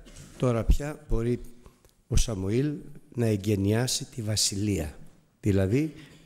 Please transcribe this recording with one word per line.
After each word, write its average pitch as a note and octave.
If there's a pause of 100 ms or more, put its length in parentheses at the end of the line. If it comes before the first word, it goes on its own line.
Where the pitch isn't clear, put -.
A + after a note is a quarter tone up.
(380)
τώρα A#2
πια D3
μπορεί A#2 (680)
ο A#2+
Σαμουήλ A2+ (400)
να A#2
εγκαινιάσει G#2+
τη -
βασιλεία, G2+ (420)
δηλαδή G#2+ (320)